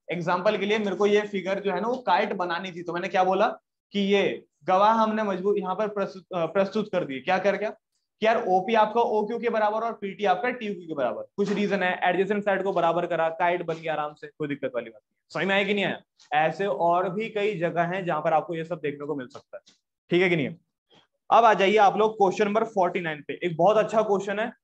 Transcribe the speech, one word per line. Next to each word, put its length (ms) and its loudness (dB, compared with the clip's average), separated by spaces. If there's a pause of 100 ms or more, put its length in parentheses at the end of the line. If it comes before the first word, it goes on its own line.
Example 500 -2
के 80 -2
लिए 120 0
मेरे 180 -2
को 100 2
ये 180 4
figure 360 -4
जो 120 -2
है 100 -2
ना, 60 -4
वो 100 -2 (100)
kite 280 2
बनानी 360 -6
थी, 120 -12
तो 100 -10
मैंने 140 -4
क्या 160 2
बोला 240 2 (460)
कि 120 -2
ये 400 2 (180)
गवाह 300 4
हमने 300 2
मजबूर 360 0
यहाँ 160 -4
पर 120 -2
प्रस्तुत, 460 -6
अ, 140 0
प्रस्तुत 440 0
कर 140 -2
दिए। 140 -8
क्या 180 0
कर 180 2
गया 140 -6
कि 560 -10
यार 220 4
ओपी 280 2
आपका 260 4
ओक्यू 380 0
के 100 -2
बराबर 360 0
और 80 -4
पीटी 320 -6
आपका 240 2
टीक्यू 380 -8
के 60 -8
बराबर, 300 -2 (140)
कुछ 140 0
reason 320 0
है, 100 0 (100)
adjacent 400 0
side 200 0
को 100 -2
बराबर 320 2
करा, 260 0
kite 340 0
बन 100 -4
गया 180 -6
आराम 200 -4
से, 160 -20
कोई 180 -6
दिक्कत 280 -6
वाली 140 -6
बात 120 -20
नहीं। 160 -20 (140)
समझ 160 -4
में 80 2
आया 80 2
कि 100 -2
नहीं 120 0
आया? 160 -6 (360)
ऐसे 280 2
और 440 0
भी 200 -6
कई 300 -2
जगह 260 0
हैं 200 -4
जहां 160 -2
पर 120 0
आपको 220 0
ये 100 -6
सब 140 -8
देखने 260 -8
को 100 -4
मिल 120 -8
सकता 300 -20
है, 60 -18 (480)
ठीक 100 4
है 80 2
कि 60 2
नहीं? 200 -4 (720)
अब 160 6
आ 80 8
जाइए 260 4
आप 180 6
लोग 160 2
question 320 2
number 200 0
फ़ोर्टी 340 -2
नाइन 280 -6
पे। 160 -10
एक 140 -4
बहुत 200 4
अच्छा 260 2
question 360 -2
है, 120 -4 (120)